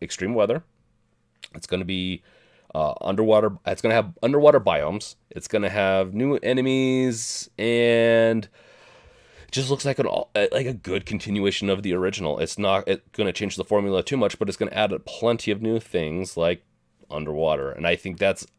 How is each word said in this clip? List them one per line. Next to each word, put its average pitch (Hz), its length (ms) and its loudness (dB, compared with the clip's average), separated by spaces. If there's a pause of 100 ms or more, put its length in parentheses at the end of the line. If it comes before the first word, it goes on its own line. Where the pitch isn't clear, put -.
extreme 90 320 -4
weather. 117 300 2 (920)
It's - 140 -16
gonna 92 180 -4
be, 92 380 -4 (500)
uh, 76 280 -2
underwater. 107 540 2 (120)
It's 95 160 -2
gonna 113 100 2
have 104 300 0
underwater 143 360 6
biomes. 87 560 -2 (140)
It's - 180 -12
gonna 101 220 0
have 95 460 2
new 131 220 0
enemies, 131 1080 0 (120)
and 113 840 4 (1000)
it - 60 -20
just 131 180 -2
looks 139 160 -2
like 139 140 0
an 123 80 0
all, - 280 -4
uh, 101 160 4
like 131 140 0
a 127 80 -4
good 95 320 -6
continuation 101 640 -2
of 95 140 -2
the 92 100 -2
original. 92 460 -2
It's 82 180 -4
not, 98 300 0
it, - 240 -4
gonna 101 200 -2
change 98 260 -6
the 92 60 -4
formula 101 380 2
too 139 160 -4
much, 104 220 0
but 101 100 -2
it's 92 80 -6
gonna 104 140 -4
add 107 200 0 (140)
plenty 113 460 -2
of 101 100 -4
new 113 180 -2
things 87 560 -4
like 85 280 0 (480)
underwater, 76 580 -2
and 73 160 -6
I 85 100 2
think 87 220 -6
that's 98 300 -2 (120)